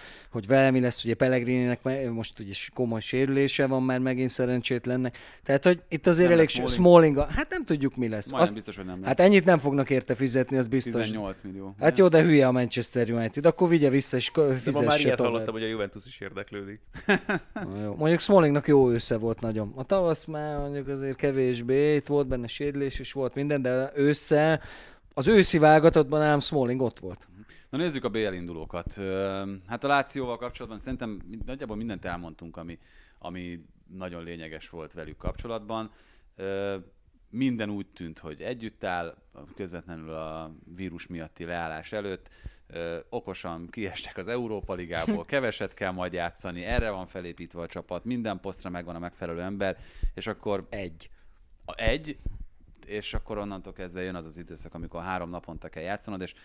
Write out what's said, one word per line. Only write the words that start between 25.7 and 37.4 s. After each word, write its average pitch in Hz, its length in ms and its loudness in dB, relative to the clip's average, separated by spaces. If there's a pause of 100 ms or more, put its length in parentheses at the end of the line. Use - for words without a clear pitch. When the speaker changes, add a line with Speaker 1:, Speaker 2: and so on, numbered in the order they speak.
Speaker 1:
ám 151 180 4
Smalling 131 420 0
ott 117 180 -4
volt. 92 280 -14 (420)
Speaker 2:
Na 131 80 -8
nézzük 151 260 -4
a 123 60 -4
B 104 60 -4
L 107 180 0
indulókat. 87 640 -10
Ö, 98 440 -4 (260)
hát 117 160 -8
a 139 40 -2
Lációval 135 500 -2
kapcsolatban 117 420 -12
szerintem 127 300 -10 (200)
mind-, 107 160 -12
nagyjából 127 300 -10
mindent 107 300 -8
elmondtunk, 85 520 -12
ami, 82 220 -14 (400)
ami 87 400 -12 (380)
nagyon 90 260 -10
lényeges 80 460 -12
volt 80 240 -14
velük 76 240 -14
kapcsolatban. 110 760 -8 (440)
Ö, 98 400 -6 (540)
minden 113 400 -4